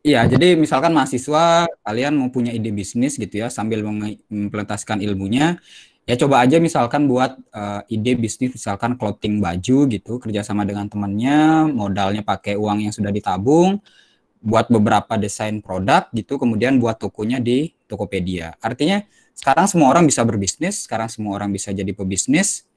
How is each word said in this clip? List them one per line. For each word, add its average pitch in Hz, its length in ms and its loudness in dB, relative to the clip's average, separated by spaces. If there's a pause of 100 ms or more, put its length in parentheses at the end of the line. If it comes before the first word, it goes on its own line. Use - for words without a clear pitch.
Iya, 131 240 4
jadi 147 320 4
misalkan 156 400 2
mahasiswa, 151 720 2 (160)
kalian 127 320 -2
mau 127 160 0
punya 120 240 -2
ide 110 160 -4
bisnis 120 480 -4
gitu 104 240 -6
ya, 123 80 -6
sambil 110 320 -4
mengimplementasikan 104 1120 -6
ilmunya, 104 640 0 (480)
ya 120 80 2
coba 135 240 4
aja 131 160 6
misalkan 147 480 2
buat, 127 320 0
eh, 104 440 -10 (200)
ide 123 160 0
bisnis, 120 400 -4
misalkan 117 400 -4
clothing 104 480 -2
baju 92 340 0 (140)
gitu, 110 240 -6
kerjasama 104 480 -4
dengan 101 240 -4
temannya, 139 800 2
modalnya 101 560 -2
pakai 101 320 -4
uang 104 320 -2
yang 104 80 -6
sudah 101 160 -2
ditabung, 123 640 2 (640)
buat 113 320 2
beberapa 110 480 2
desain 107 400 -4
produk 98 560 0
gitu, 131 240 -6
kemudian 120 400 2
buat 113 160 0
tokonya 107 400 -6
di 127 480 -2
Tokopedia. 90 800 -6
Artinya 165 400 0 (320)
sekarang 151 320 2
semua 143 240 4
orang 170 160 6
bisa 123 160 2
berbisnis, 113 640 -2
sekarang 113 240 -6
semua 104 240 -6
orang 101 160 -4
bisa 98 240 -6
jadi 98 160 -4
pebisnis 104 720 -2 (120)